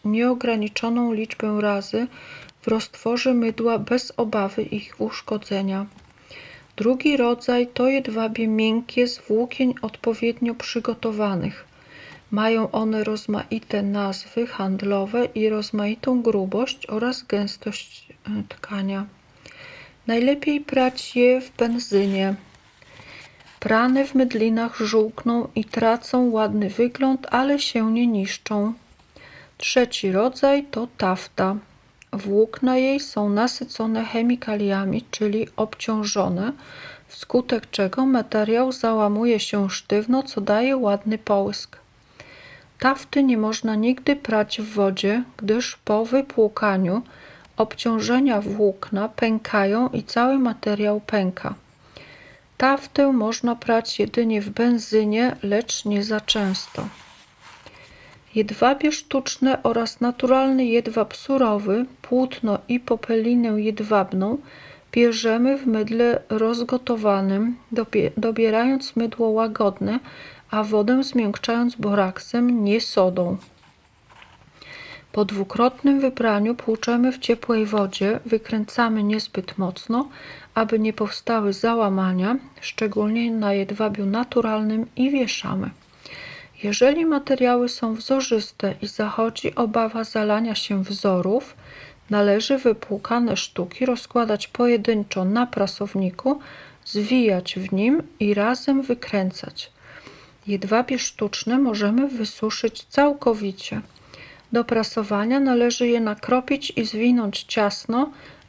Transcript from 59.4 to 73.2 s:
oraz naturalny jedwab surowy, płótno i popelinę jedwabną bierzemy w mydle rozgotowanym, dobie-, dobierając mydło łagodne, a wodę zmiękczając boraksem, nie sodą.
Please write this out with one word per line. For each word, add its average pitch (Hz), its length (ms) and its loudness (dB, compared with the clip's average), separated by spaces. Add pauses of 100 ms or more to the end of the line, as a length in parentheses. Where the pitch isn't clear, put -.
oraz 233 380 -2
naturalny 262 640 2
jedwab 226 500 0
surowy, 220 720 0 (160)
płótno 247 640 0
i 240 120 0
popelinę 233 680 0
jedwabną 214 880 0 (540)
bierzemy 233 680 4
w 269 100 -2
mydle 226 520 2 (100)
rozgotowanym, 220 1300 0 (160)
dobie-, 220 460 0
dobierając 226 800 2
mydło 226 340 0
łagodne, 214 680 0 (520)
a 214 120 0
wodę 214 400 2
zmiękczając 233 720 0
boraksem, 208 880 0
nie 208 180 2
sodą. 185 560 0 (1700)